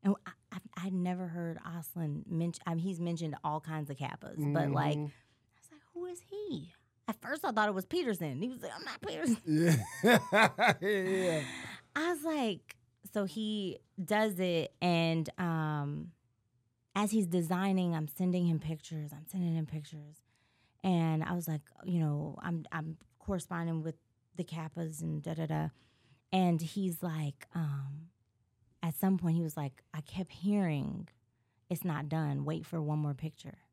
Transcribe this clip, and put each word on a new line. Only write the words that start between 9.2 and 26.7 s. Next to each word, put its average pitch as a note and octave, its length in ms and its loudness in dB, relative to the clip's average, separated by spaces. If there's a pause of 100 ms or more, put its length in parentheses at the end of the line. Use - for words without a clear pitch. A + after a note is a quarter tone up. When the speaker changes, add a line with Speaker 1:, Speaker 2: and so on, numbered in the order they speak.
Speaker 2:
Yeah. F3 1300 6
<laughs> - 20 -8
Yeah. F#3 600 2 (540)
Speaker 1:
I E4 180 0
was D4 100 -4
like, C#4+ 520 -2 (380)
so F#3 120 2
he G#3+ 540 -2 (240)
does G#3 360 2
it, F3 420 2
and, E3 460 4 (120)
um, D#3 720 0 (840)
as G3+ 160 2
he's G#3+ 160 4
designing, F3+ 680 2
I'm D#3 120 -2
sending F3+ 380 2
him E3 140 4
pictures. D#3 540 -6
I'm D3+ 140 -14
sending F3 280 0
him D#3+ 100 0
pictures. D3+ 520 -10 (680)
And E3 400 4
I - 100 -2
was F3 140 -2
like, D#3 140 -2 (240)
you F3 140 2
know, D3+ 420 0
I'm, E3+ 300 -2
I'm D#3+ 260 -6 (220)
corresponding E3+ 640 -2
with D#3 120 -4 (400)
the F3 80 -4
Kappas D#3+ 580 -6
and D#3 220 -2
da, E3 100 -4
da, D#3+ 140 -2
da. D#3 220 0 (600)
And F3 300 4
he's E3+ 400 -2